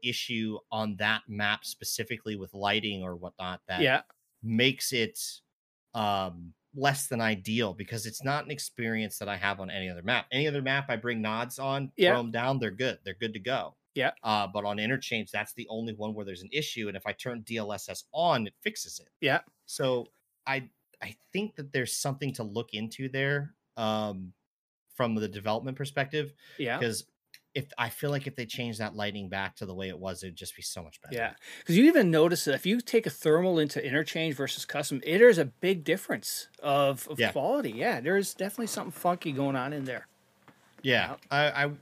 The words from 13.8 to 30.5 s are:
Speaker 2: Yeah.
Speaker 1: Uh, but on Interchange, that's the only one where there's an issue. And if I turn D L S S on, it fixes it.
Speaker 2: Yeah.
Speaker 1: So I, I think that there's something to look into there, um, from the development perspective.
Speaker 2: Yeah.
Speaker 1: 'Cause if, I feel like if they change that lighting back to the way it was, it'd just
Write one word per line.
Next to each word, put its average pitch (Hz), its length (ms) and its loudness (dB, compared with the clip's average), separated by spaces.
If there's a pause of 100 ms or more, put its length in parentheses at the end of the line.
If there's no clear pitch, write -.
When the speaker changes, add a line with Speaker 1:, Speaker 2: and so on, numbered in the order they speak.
Speaker 2:
Yeah. 135 180 0 (100)
Speaker 1:
Uh, 107 240 2
but 101 180 -2
on 104 140 0
Interchange, 117 540 -2
that's 104 220 -4
the 117 140 -12
only 113 240 -6
one 107 220 -6
where 107 100 -8
there's 95 180 -10
an 101 100 -16
issue. 135 340 -4
And 98 100 -6
if 95 120 -12
I 101 40 -2
turn 120 300 -8
D 113 140 -8
L 104 160 -4
S - 160 -8
S 92 240 -10
on, 147 340 2
it - 160 -10
fixes - 380 -8
it. - 80 -20 (120)
Speaker 2:
Yeah. 143 200 2 (260)
Speaker 1:
So 127 460 -2 (340)
I, 135 240 -2 (320)
I - 140 -12 (160)
think 208 240 -4
that 143 160 -10
there's 127 240 -2
something 139 380 -2
to 117 100 -6
look 107 280 -6
into 113 360 -6
there, 139 480 0 (200)
um, 107 560 -2 (640)
from 113 220 0
the 107 120 0
development 110 480 -4
perspective. 143 580 -4 (220)
Speaker 2:
Yeah. 135 220 -2
Speaker 1:
'Cause 113 320 -2 (460)
if, 139 120 -4 (120)
I 117 120 0
feel 147 200 -4
like 139 160 -2
if 135 100 -8
they 120 100 -6
change 117 320 -4
that 107 160 -4
lighting 104 340 -4
back 95 280 -4
to 104 100 -8
the 92 80 -8
way 95 140 -6
it 85 100 -8
was, 92 240 -8
it'd 90 140 -10
just - 200 -12